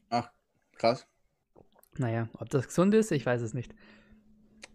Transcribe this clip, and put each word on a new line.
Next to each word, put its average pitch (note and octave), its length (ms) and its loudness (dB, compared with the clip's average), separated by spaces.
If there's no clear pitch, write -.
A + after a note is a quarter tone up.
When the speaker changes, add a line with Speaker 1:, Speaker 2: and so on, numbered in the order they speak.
Speaker 1:
Ach, A#2+ 200 -2
krass. A#2+ 300 2
Speaker 2:
Naja, A2+ 360 -2
ob - 160 -14
das C3+ 180 0
gesund F#3+ 260 2
ist, A3 180 4
ich D3+ 140 -2
weiß B2 160 0
es A2+ 120 -8
nicht. B2 200 -8